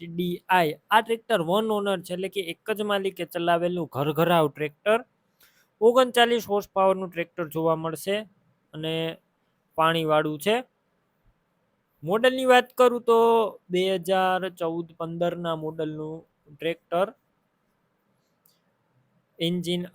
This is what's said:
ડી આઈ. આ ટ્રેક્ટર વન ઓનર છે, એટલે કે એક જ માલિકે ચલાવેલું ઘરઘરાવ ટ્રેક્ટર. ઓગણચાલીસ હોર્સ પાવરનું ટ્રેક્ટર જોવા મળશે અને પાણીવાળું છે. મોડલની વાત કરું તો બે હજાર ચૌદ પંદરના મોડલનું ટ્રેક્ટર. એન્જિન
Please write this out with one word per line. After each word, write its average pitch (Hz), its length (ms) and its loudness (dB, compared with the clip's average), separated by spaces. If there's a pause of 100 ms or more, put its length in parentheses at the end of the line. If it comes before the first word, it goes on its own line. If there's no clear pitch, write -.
(120)
ડી 175 240 -4 (140)
આઈ. 170 260 2 (160)
આ 220 100 6
ટ્રેક્ટર 226 460 -2
વન 214 320 0
ઓનર 202 240 -2
છે, 175 100 -10
એટલે 185 220 -8
કે 190 160 -6
એક 214 260 -6
જ 208 140 -4
માલિકે 190 400 -4
ચલાવેલું 170 640 -2
ઘરઘરાવ 156 560 2
ટ્રેક્ટર. 151 480 -2 (840)
ઓગણચાલીસ 240 680 4
હોર્સ 202 260 -2
પાવરનું 190 360 2
ટ્રેક્ટર 170 420 -6
જોવા 160 220 2
મળશે 160 380 -6 (600)
અને 156 200 -6 (840)
પાણીવાળું 156 680 2
છે. 214 120 2 (1500)
મોડલની 254 480 2
વાત 247 260 6
કરું 240 320 4
તો 226 80 6 (560)
બે 180 80 0 (160)
હજાર 185 420 0 (200)
ચૌદ 165 400 -6
પંદરના 170 640 -4
મોડલનું 156 600 -8 (360)
ટ્રેક્ટર. 170 480 -4 (2250)
એન્જિન 175 440 -4 (120)